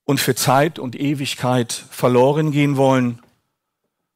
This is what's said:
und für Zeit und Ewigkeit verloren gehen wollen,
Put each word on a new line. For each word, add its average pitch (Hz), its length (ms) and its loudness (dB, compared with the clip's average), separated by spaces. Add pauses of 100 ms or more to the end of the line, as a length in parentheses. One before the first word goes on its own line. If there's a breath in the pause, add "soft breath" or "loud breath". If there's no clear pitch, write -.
und 143 160 0
für - 160 -2
Zeit 139 420 0
und 127 180 -10
Ewigkeit 127 800 -4
verloren 139 800 0
gehen 143 260 0
wollen, 131 420 2 (960)